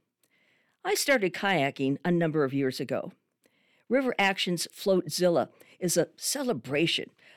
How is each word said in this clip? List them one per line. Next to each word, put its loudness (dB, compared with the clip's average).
I 0
started 2
kayaking 0
a 2
number 2
of -2
years 0
ago. -6
River 0
Action's 0
Floatzilla 2
is -2
a 2
celebration -2